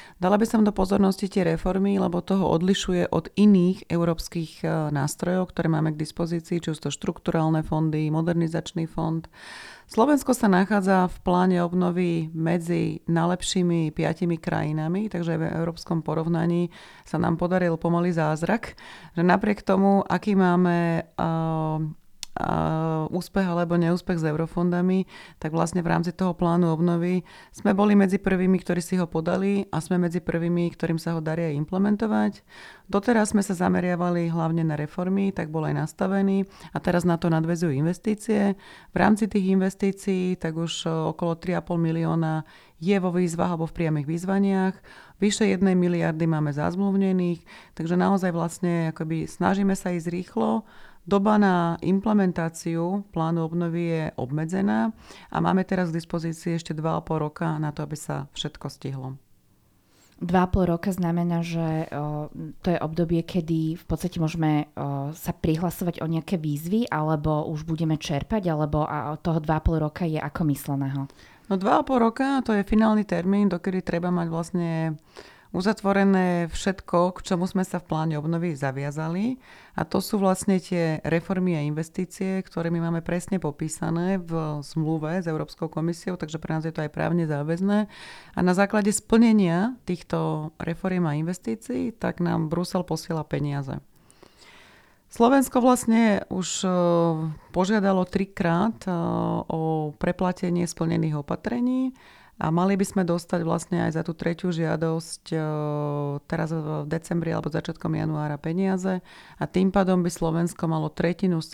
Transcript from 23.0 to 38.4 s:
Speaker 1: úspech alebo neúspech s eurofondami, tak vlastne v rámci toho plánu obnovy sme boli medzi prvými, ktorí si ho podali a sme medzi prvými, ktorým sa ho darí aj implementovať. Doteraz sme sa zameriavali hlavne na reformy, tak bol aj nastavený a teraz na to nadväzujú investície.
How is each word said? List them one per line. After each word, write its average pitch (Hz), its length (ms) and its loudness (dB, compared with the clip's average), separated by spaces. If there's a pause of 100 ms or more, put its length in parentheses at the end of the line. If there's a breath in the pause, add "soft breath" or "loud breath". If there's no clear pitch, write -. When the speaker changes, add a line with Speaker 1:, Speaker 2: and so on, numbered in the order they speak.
Speaker 1:
úspech 185 320 0
alebo 175 320 0
neúspech 175 400 2
s 160 80 -2
eurofondami, 175 800 0 (320 loud breath)
tak 156 160 -6
vlastne 165 320 0
v 165 80 0
rámci 170 240 -2
toho 185 160 0
plánu 170 400 2
obnovy 170 480 0 (320 loud breath)
sme 208 240 2
boli 208 160 4
medzi 196 240 6
prvými, 190 400 2
ktorí 175 240 -2
si 185 160 -4
ho 175 80 2
podali 185 640 -2
a - 80 -4
sme 180 240 0
medzi 175 160 0
prvými, 170 560 0
ktorým 165 240 -2
sa 170 160 -4
ho 160 80 -2
darí 160 320 -2
aj 147 80 -2
implementovať. 208 720 0 (560 loud breath)
Doteraz 214 480 2
sme 196 80 2
sa 196 80 -4
zameriavali 175 800 0
hlavne 165 320 0
na 156 80 0
reformy, 185 560 -2
tak 160 240 -6
bol 160 80 -2
aj 147 160 -2
nastavený 196 720 0 (240 loud breath)
a - 80 -4
teraz 175 240 0
na 170 160 2
to 170 80 2
nadväzujú 165 400 2
investície. 196 880 0 (320 loud breath)